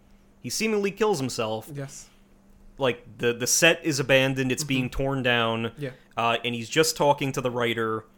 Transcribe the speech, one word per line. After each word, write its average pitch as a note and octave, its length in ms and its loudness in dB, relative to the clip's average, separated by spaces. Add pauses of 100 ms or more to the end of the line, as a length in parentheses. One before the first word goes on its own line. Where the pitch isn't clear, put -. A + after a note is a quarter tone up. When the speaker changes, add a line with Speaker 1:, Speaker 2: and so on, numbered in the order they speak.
(420)
Speaker 1:
he B2 80 -10
seemingly G3+ 420 0
kills G3+ 280 0
himself. A2 540 -4
Speaker 2:
Yes. C#3 340 -12 (720)
Speaker 1:
Like, B2+ 260 0 (140)
the, A#2+ 140 2
the A#2+ 120 -6
set E3+ 400 4
is D3 140 0
abandoned. C3+ 520 2
It's B2 120 -2
Speaker 2:
Mm-hmm. D3 40 -10
Speaker 1:
being B2+ 220 0
torn C3+ 320 -2
down. A2+ 560 0
Speaker 2:
Yeah. C#3 140 -8 (260)
Speaker 1:
Uh, A#2 260 2
and A#2+ 120 -4
he's A2+ 140 -8
just D#3 280 2
talking C#3+ 360 2
to C#3 80 -4
the B2 100 -2
writer, A2+ 540 -2 (120)